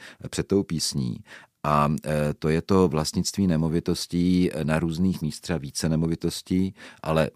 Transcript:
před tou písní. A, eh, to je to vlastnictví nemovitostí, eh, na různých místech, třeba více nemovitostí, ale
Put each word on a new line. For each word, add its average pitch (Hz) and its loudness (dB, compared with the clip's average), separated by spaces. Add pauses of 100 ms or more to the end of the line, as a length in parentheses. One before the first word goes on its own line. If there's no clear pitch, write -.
(300)
před - -4
tou 98 2
písní. 67 -4 (480)
A, 73 4 (160)
eh, 76 0
to 78 -2
je 82 2
to 92 4
vlastnictví 85 -2
nemovitostí, 87 2
eh, 78 -4
na 78 2
různých 85 0
místech, 76 -6
třeba 82 -4
více 71 -4
nemovitostí, 82 -2 (280)
ale 80 2